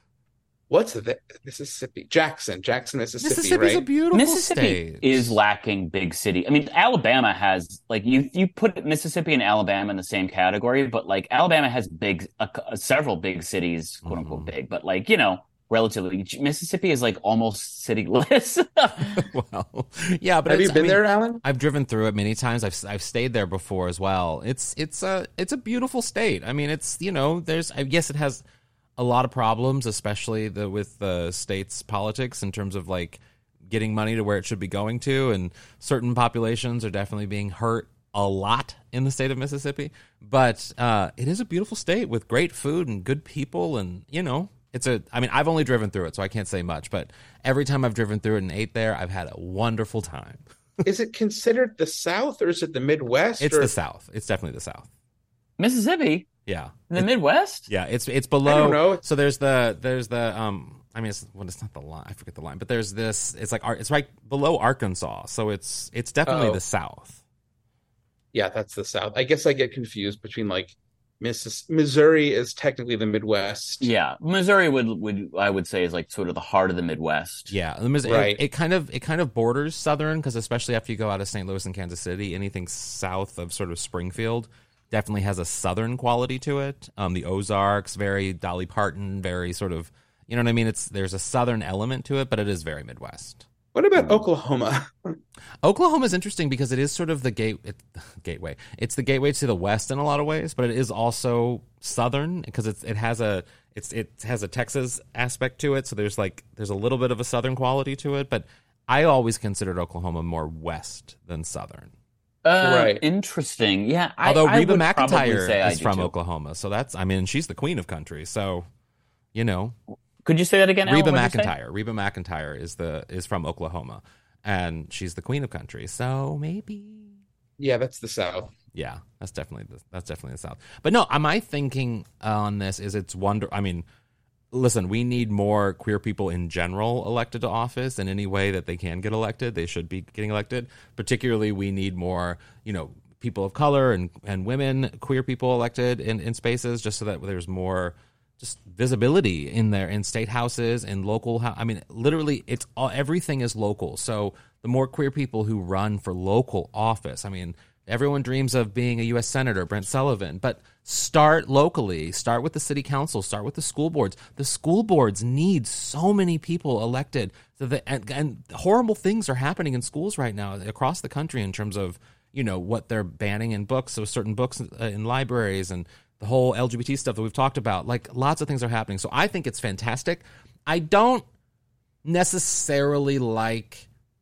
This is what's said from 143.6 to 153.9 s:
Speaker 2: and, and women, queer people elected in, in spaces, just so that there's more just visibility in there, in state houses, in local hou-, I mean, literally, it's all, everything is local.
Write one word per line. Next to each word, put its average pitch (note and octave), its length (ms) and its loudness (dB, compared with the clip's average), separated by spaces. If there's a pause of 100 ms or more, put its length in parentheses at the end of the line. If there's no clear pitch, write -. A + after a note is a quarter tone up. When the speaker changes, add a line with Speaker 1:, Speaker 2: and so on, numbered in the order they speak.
Speaker 2:
and, F2+ 180 0 (120)
and G2 240 -4
women, C3+ 440 0 (100)
queer C3 240 0
people B2+ 300 0
elected A#2+ 460 0
in, A2 200 -2
in A#2 140 -4
spaces, A#2+ 480 -2
just G#2 160 -4
so G#2+ 80 -6
that F2+ 160 -4
there's F2+ 260 -6
more F#2 460 -2 (440)
just - 260 -14
visibility A2+ 880 2
in A2 200 4
there, G2 180 0
in G2+ 160 -4
state A2+ 240 -4
houses, A#2+ 560 -2
in G2 200 -4
local A2+ 360 -2
hou-, A#2 160 -4
I A#2 80 -4
mean, A2 240 -4
literally, D3 580 0
it's A#2 200 -4 (100)
all, B2+ 140 0
everything C#3+ 500 -2
is A#2 160 -2
local. G#2 400 -2